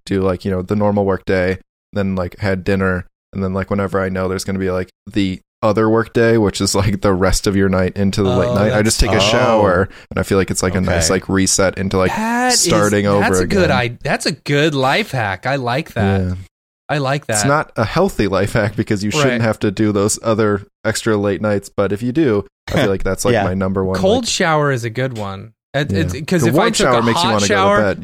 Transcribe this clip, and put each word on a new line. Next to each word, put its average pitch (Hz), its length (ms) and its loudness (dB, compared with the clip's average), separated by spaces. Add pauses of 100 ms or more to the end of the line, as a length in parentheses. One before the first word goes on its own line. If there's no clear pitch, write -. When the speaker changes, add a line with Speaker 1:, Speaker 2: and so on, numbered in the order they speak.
Speaker 1:
do, 98 160 0
like, 92 220 -2
you 104 60 -2
know, 92 120 -2
the 98 140 -2
normal 104 280 2
work 95 200 -2
day, 95 340 0 (340)
then, 95 220 -2
like, 90 240 -6
had 95 260 -4
dinner, 95 420 0 (260)
and 98 100 -4
then, 95 100 -4
like, 95 180 -4
whenever 98 300 -2
I 95 80 -2
know 92 200 -2
there's 92 160 -4
gonna 95 160 -4
be, 95 100 -2
like, 92 200 -4 (220)
the 98 280 -2 (220)
other 110 280 2
work 113 220 2
day, 113 260 4
which 101 220 2
is, 98 160 0
like, 98 240 0
the 101 120 2
rest 92 360 2
of 98 80 2
your 98 120 4
night 92 280 0
into 98 260 0
the 95 80 2
late 92 200 2
Speaker 2:
Oh, - 40 0
Speaker 1:
night, 101 180 2
I 107 100 2
Speaker 2:
that's - 20 2
Speaker 1:
just 110 160 0
take 110 100 2
a 98 60 2
Speaker 3:
Oh. - 40 4
Speaker 1:
shower, 104 680 2 (220)
and - 100 -4
I - 20 2
feel 98 160 2
like 92 120 2
it's, 95 120 -4
like, 92 140 0
a - 20 0
Speaker 3:
Okay. 92 80 0
Speaker 1:
nice, 85 240 0
like, 95 180 -2
reset 95 480 2
into, 95 220 -2
like, 92 140 2
Speaker 2:
That 240 420 -2
is, 240 60 0
Speaker 1:
starting 104 460 2
over - 140 2
Speaker 2:
that's 92 200 2
a 92 40 2
Speaker 1:
again. 196 160 0
Speaker 2:
good 165 120 2
i-, 123 300 -2
that's 180 240 -2
a 226 60 -2
good 147 420 0
life 139 360 0
hack. 104 360 -4
I 135 100 -2
like 127 380 -4
that. 98 260 0
Speaker 1:
Yeah. 90 140 -2 (520)
Speaker 2:
I 147 120 -2
like 143 280 -4
that. 110 100 -2
Speaker 1:
It's 104 100 0
not 143 300 0
a 120 80 0
healthy 160 440 0
life 95 240 0
hack 107 240 0
because 107 260 -2
you 104 80 -4
shouldn't 139 200 2
Speaker 2:
Right. 120 100 0
Speaker 1:
have 110 200 0
to 110 100 0
do 107 200 0
those 101 320 0
other 104 400 0 (220)
extra 110 320 0
late 101 240 0
nights, 104 340 -2
but 101 180 0
if 104 100 -6
you 123 100 -2
do, 120 320 2 (240)
I - 40 -8
feel 131 180 0
like 95 120 -2
that's, 95 220 -2
like, 120 80 2
Speaker 3:
<laughs> - 0 -
Yeah. 107 120 2
Speaker 1:
my 92 100 -2
number 95 280 -2
one, 92 160 -2
Speaker 2:
Cold 233 260 2
Speaker 1:
like - 60 -6
Speaker 2:
shower 156 400 0
is 120 140 -4
a 117 60 -6
good 127 260 -6
one. 101 380 -10 (180)
It, 147 180 -2
Speaker 1:
Yeah. 98 100 0
Speaker 2:
it's, 117 120 -2 (160)
'cause 175 140 2
Speaker 1:
The - 60 4
Speaker 2:
if 113 60 2
I 143 40 4
Speaker 1:
warm - 140 2
Speaker 2:
took 214 140 2
Speaker 1:
shower 123 120 4
Speaker 2:
a 117 40 0
Speaker 1:
makes 117 200 0
you - 0 -
Speaker 2:
hot 185 100 0
Speaker 1:
wanna 214 40 2
go 202 40 0
to 202 60 0
Speaker 2:
shower, 202 340 2
Speaker 1:
bed. 196 240 0